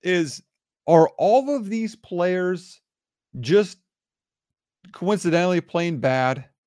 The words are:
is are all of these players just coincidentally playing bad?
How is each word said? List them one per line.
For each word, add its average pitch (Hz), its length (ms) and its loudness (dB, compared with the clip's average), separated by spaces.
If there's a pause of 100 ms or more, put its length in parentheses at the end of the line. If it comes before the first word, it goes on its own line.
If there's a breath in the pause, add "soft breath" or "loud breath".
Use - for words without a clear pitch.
is 175 400 -4 (460)
are 160 280 6
all 262 400 2
of 220 140 -8
these 226 260 -6
players 180 840 -4 (600)
just 180 380 0 (1120)
coincidentally 180 680 0
playing 170 400 -4
bad? 131 460 0 (200)